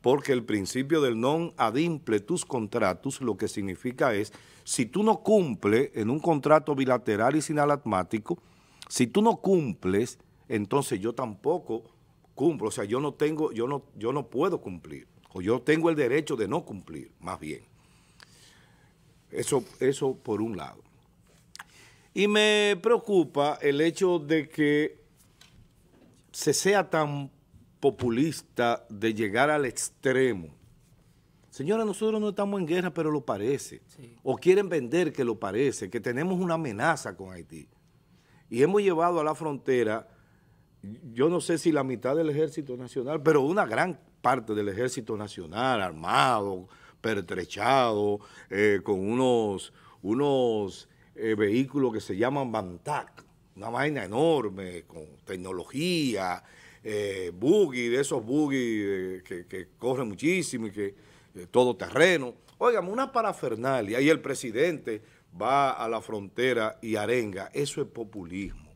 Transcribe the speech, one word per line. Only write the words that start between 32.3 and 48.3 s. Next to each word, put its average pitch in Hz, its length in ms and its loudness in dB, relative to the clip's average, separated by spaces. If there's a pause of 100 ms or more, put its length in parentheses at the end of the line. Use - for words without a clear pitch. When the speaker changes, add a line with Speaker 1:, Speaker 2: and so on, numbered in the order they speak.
Speaker 1:
estamos 202 300 -2
en 170 60 -2
guerra, 175 260 0
pero 156 180 -2
lo 147 140 -2
parece. 117 640 -4
Speaker 2:
Sí. 117 340 -20
Speaker 1:
O 131 140 -2
quieren 190 320 4
vender 156 440 0
que 135 120 -2
lo 110 140 0
parece, 104 520 -2
que 117 100 -4
tenemos 160 400 -2
una 170 140 0
amenaza 139 600 -2
con 92 160 -14
Haití. 80 360 -18 (840)
Y 117 120 4
hemos 196 200 4
llevado 175 380 2
a 151 40 0
la 156 100 0
frontera, 123 760 0 (1040)
yo 127 160 4
no 175 120 2
sé 165 180 0
si 165 120 2
la 143 140 4
mitad 131 320 -2
del 160 140 2
Ejército 143 460 -2
Nacional, 131 460 -6
pero 151 200 6
una 175 240 2
gran 147 340 0 (220)
parte 120 320 2
del 101 140 0
Ejército 113 480 -4
Nacional, 104 680 -2
armado, 98 840 0 (320)
pertrechado, 104 1200 0 (300)